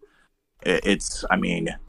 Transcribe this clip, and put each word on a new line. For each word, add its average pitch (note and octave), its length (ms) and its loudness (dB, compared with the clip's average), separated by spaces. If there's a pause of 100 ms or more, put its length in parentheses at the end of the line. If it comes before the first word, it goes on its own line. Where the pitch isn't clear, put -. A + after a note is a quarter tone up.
(640)
It, F2 200 2
it's, - 460 0
I F#2+ 60 6
mean, F2 340 -2 (180)